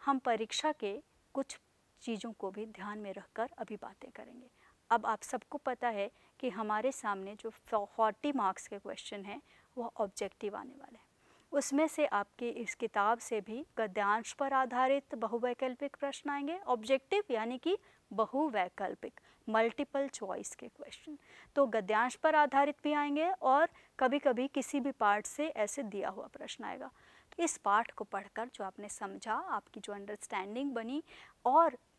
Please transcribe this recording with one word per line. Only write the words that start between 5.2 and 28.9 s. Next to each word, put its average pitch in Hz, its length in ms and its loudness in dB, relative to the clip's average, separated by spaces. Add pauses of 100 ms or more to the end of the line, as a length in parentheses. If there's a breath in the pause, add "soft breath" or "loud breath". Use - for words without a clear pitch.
सबको - 360 -6
पता 247 300 -2
है 202 200 -2 (300 soft breath)
कि 254 120 -2
हमारे 214 400 0
सामने 202 440 -4
जो 226 140 -8
फ़ोर्टी 220 840 0
मार्क्स 247 340 2
के 202 120 -8
क्वेश्चन 196 460 -10
हैं 220 160 -10 (360 soft breath)
वो 233 200 -4
ऑब्जेक्टिव 202 580 -4
आने 254 200 -8
वाले - 220 -20
हैं। - 140 -20 (420 soft breath)
उसमें 285 340 2
से 302 180 0
आपके 214 440 -2
इस 233 260 -6
किताब 220 440 2
से 220 220 -4
भी 226 240 -8 (120)
गद्यांश 208 560 0
पर 269 200 -2
आधारित 262 640 2
बहुवैकल्पिक 247 800 -2
प्रश्न 277 340 -6
आएंगे, 285 280 -4
ऑब्जेक्टिव 262 720 0
यानी 233 260 -2
कि 349 200 0 (360 soft breath)
बहुवैकल्पिक, 214 1080 -2 (300 soft breath)
मल्टीपल 233 580 2
चॉइस - 480 -8
के 247 120 -16
क्वेश्चन। - 500 -16 (380 loud breath)
तो 277 120 6
गद्यांश 214 480 2
पर 311 200 4
आधारित 285 480 6
भी 294 100 2
आएंगे 294 360 2
और 302 400 4 (300 soft breath)
कभी-कभी 262 480 2
किसी 277 320 -2
भी 269 120 -2
पार्ट 208 340 2
से 302 220 -2
ऐसे 220 360 -2
दिया 202 260 -4
हुआ 190 180 -10
प्रश्न - 360 -12
आएगा। 262 280 -10 (460 soft breath)
तो 339 60 0
इस - 140 0
पाठ 208 340 2
को - 120 -8
पढ़कर 208 520 -8
जो 214 80 -8
आपने 202 260 -10
समझा, 196 440 -8